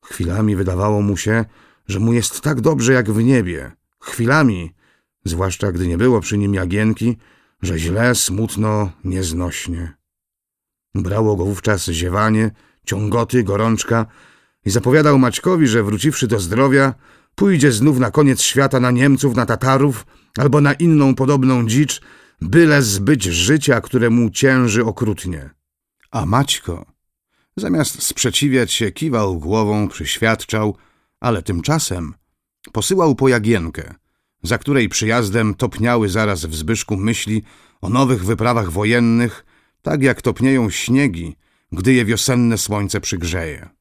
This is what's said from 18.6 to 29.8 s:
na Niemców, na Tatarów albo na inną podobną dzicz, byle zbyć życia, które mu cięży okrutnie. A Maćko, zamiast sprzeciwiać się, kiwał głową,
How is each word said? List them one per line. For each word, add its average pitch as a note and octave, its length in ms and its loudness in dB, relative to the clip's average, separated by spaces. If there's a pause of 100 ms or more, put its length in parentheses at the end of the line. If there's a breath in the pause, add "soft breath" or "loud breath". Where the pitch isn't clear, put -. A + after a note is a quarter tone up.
na B2 120 2
Niemców, C3+ 440 2
na A#2+ 100 0
Tatarów C3 600 0 (320 soft breath)
albo C#3+ 240 2
na C#3+ 120 4
inną C#3+ 420 4
podobną C3 520 2
dzicz, C3 340 0 (400 soft breath)
byle D3 400 4
zbyć G#2 420 0
życia, G#2+ 580 0
które A#2+ 280 0
mu A#2 200 2
cięży B2 560 2
okrutnie. F#2+ 640 -6 (640)
A - 140 -4
Maćko, G#2+ 600 -2 (720)
zamiast F3 460 -2
sprzeciwiać C3 680 0
się, G#2+ 200 -2
kiwał G#2+ 480 -2
głową, G#2 480 0